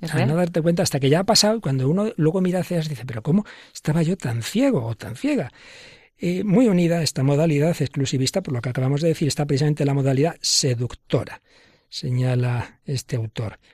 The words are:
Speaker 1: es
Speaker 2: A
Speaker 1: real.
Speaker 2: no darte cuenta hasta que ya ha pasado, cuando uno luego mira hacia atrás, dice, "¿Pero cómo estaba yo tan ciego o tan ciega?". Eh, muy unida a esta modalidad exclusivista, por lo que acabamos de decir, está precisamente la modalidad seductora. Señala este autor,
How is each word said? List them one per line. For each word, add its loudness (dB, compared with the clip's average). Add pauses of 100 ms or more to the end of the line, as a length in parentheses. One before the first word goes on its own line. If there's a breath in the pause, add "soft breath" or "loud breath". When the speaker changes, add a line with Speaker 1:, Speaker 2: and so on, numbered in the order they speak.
Speaker 1:
es -8
Speaker 2:
A -4
Speaker 1:
real. 2
Speaker 2:
no 0
darte 0
cuenta 2
hasta 0
que 2
ya 4
ha -2
pasado, 4
cuando -2
uno 0
luego 2
mira 0
hacia -4
atrás, -4
dice, -10
"¿Pero -8
cómo 2 (260 loud breath)
estaba -2
yo 0
tan -4
ciego 0
o -6
tan -12
ciega?". -2 (640 loud breath)
Eh, -2
muy 4
unida 2
a 0
esta -2
modalidad 2
exclusivista, -2
por -6
lo -4
que -4
acabamos 0
de 2
decir, 0
está -2
precisamente 2
la 2
modalidad 2
seductora. -2 (480 soft breath)
Señala -2
este -6
autor, -6 (140 soft breath)